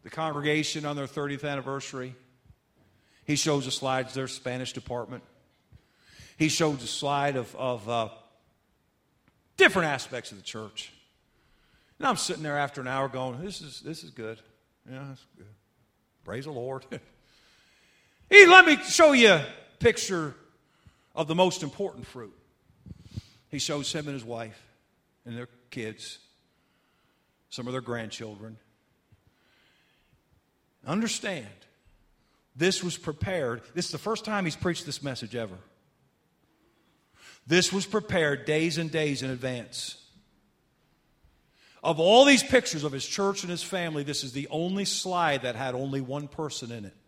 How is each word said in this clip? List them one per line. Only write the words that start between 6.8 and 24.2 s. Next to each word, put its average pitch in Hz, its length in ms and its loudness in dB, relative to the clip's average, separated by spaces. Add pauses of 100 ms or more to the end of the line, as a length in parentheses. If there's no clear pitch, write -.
a 117 40 -10
slide 143 500 -2
of, 120 180 -8
of, 120 340 -6
uh, 117 200 -2 (1500)
different 190 300 4
aspects 127 440 -6
of 104 60 -18
the 92 60 -20
church. - 500 -14 (1040)
And - 100 -2
I'm 170 100 2
sitting 156 260 -4
there 147 160 -2
after 143 220 -4
an 127 60 -8
hour 135 200 -2
going, 131 360 -6
"This 190 180 -12
is, 147 200 -18
this 156 220 -12
is 160 80 -18
good. 113 280 -12 (480)
Yeah, 131 220 -14
that's 131 160 -20 (100)
good. 101 120 -20 (760)
Praise 120 220 -10
the 156 60 -12
Lord." 131 400 -8
<laughs> - 80 -12 (1300)
He, 403 160 12
"Let 359 220 12
me 294 160 6
show 311 300 6
you 233 160 8
a 156 160 6 (340)
picture 170 560 0 (800)
of 156 120 -4
the 160 60 -2
most 175 300 2
important 147 420 -8
fruit." 113 320 -18 (1120)
He 147 80 -8
shows 147 340 -4
him 151 140 -6
and 143 80 -8
his 131 100 -10